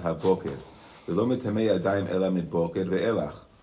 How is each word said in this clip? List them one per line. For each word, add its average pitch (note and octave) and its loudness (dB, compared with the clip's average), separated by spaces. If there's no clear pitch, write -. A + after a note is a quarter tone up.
הבוקר, E2 0
ולא F#2 2
מטמא A#2+ 0
ידיים G2 2
אלא F#2 0
מבוקר E2+ 0
ואילך. F#2 0